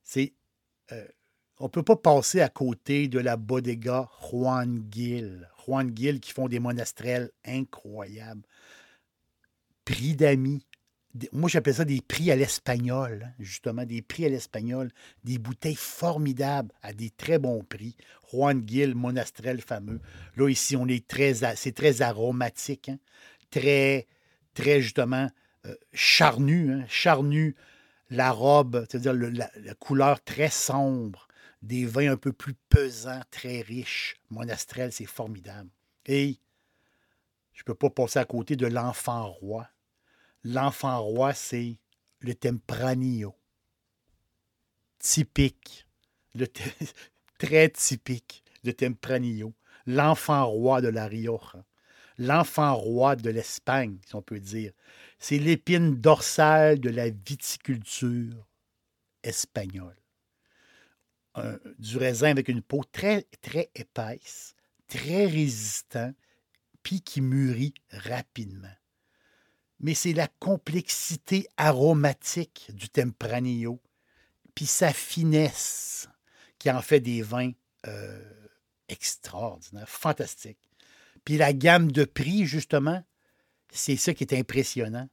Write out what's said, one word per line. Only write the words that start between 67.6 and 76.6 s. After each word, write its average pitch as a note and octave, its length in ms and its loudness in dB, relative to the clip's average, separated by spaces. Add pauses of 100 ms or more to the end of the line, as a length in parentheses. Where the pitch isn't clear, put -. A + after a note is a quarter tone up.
rapidement. G2 840 -10 (1040)
Mais D3+ 160 -2
c'est F3 180 0
la D#3 140 2
complexité - 1200 -2 (100)
aromatique D3+ 1200 2
du G2+ 140 -14
Tempranillo, A#2+ 920 -2 (720)
puis D3 120 -6
sa D#3+ 260 2
finesse, - 1160 0 (500)
qui C#3+ 120 0